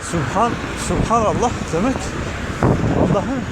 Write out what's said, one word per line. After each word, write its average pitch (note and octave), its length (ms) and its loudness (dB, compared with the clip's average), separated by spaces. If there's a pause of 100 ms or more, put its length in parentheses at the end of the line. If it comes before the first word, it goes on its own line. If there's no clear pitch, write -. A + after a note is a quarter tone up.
(120)
Subhan-, E3+ 400 0 (360)
Subhanallah G#3+ 640 2 (220)
demek G#3+ 220 2 (1040)
Allah'ın A#3 380 2 (120)